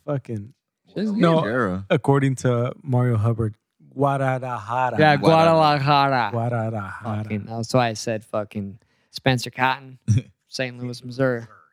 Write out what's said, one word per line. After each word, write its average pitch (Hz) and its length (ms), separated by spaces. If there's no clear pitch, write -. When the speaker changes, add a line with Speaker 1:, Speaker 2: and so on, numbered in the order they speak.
Speaker 1:
fucking 123 480
Speaker 2:
This 196 100
is 214 80
Speaker 1:
No, 175 200
Speaker 3:
Guadalajara. 110 560
Speaker 1:
according 139 480
to 120 360
Mario 123 320
Hubbard, 110 400
Guadalajara. 131 1080
Speaker 2:
Yeah, 151 180
Speaker 3:
Guadalajara. 147 1120
Speaker 2:
Guadalajara. - 0
Speaker 1:
Guadalajara. 113 920
Speaker 2:
Fucking, 107 220
that's 117 280
why 123 160
I 113 40
said 110 320
fucking 101 540
Spencer 127 400
Cotton, 131 560
Speaker 3:
<laughs> 113 240
Speaker 2:
Saint 123 300
Louis, 123 260
Missouri. 123 400